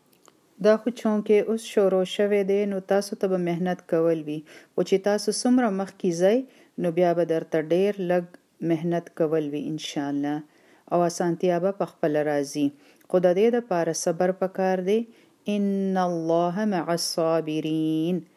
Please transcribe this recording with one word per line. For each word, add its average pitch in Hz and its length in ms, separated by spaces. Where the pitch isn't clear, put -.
دا 214 120
خو 220 140
چونکې 208 580
اوس 226 160
شروع 190 400
شوی 202 380
دی، 196 220
نو 196 160
تاسو 202 360
ته 202 100
به 185 100
محنت 175 540
کول 165 320
وي. 151 180
خو 180 80
چې 190 220
تاسو 208 280
څومره 247 380
مخکې 190 400
ځئ، 190 320
نو 175 140
بیا 175 200
به 170 120
درته 160 360
ډیر 175 380
لږ 180 260
محنت 170 560
کول 156 320
وي 147 200
انشاءالله. 147 720
او 175 100
آسانتیا 175 560
به 185 120
پخپله 165 520
راځي. 143 460
خو 185 100
د 180 160
دې 208 200
دپاره 170 380
صبر 180 380
پکار 185 480
دی. 196 220
ان 196 480
الله 175 680
مع 180 280
الصابرین. 160 1300